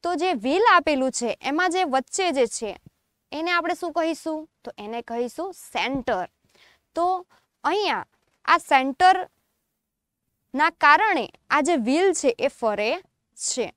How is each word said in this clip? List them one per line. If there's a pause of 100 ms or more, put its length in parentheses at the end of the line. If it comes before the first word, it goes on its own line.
તો
જે
વ્હીલ (100)
આપેલું
છે
એમાં
જે
વચ્ચે
જે
છે (540)
એને
આપણે
શું
કહીશું? (160)
તો
એને
કહીશું
સેન્ટર. (680)
તો (380)
અહીંયા (400)
આ
સેન્ટરના (1400)
કારણે (200)
આ
જે
વ્હીલ
છે
એ
ફરે (360)
છે.